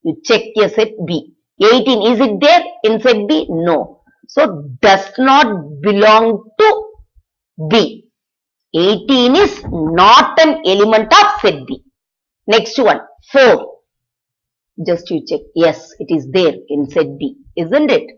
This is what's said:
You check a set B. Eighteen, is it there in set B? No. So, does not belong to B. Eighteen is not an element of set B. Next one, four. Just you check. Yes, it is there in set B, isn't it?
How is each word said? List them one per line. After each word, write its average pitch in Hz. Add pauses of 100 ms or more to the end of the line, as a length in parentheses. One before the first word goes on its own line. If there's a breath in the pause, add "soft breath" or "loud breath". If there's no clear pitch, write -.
You 165 (160)
check 226 (220)
a 180
set 220 (160)
B. - (280)
Eighteen, 240 (100)
is 226
it 208 (100)
there 339 (220)
in 220
set 233
B? 311
No. 165 (340)
So, 285 (380)
does 196 (120)
not 269 (360)
belong 214 (340)
to 427 (1040)
B. - (680)
Eighteen 240
is -
not 175
an -
element 214
of 415
set 165 (100)
B. 135 (720)
Next 220 (120)
one, 147 (300)
four. 254 (1300)
Just 170
you 160
check. 156 (120)
Yes, 160 (100)
it 151
is 131
there 170 (140)
in 143
set 151
B, 135 (200)
isn't 269
it? - (100)